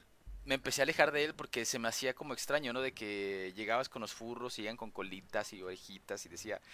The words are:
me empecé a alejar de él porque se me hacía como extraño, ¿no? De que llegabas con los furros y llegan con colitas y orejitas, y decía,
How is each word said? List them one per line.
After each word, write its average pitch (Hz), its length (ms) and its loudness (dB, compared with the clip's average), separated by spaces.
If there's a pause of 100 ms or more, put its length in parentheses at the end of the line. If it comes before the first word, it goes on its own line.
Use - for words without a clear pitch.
(440)
me 135 120 4
empecé 135 260 2
a - 20 8
alejar 151 280 8
de 147 120 4
él 151 100 0
porque 127 320 -2
se 131 140 0
me 113 80 0
hacía 127 260 2
como 143 200 -6
extraño, 143 380 2
¿no? 127 100 0
De 131 120 0
que 98 640 0
llegabas 110 320 2
con 120 140 -8
los 104 120 -4
furros 117 440 -6
y 110 40 -6
llegan 110 160 -2
con 110 140 -8
colitas 95 600 -4
y 95 80 -10
orejitas, 95 640 -8
y - 40 -16
decía, 104 300 -6 (140)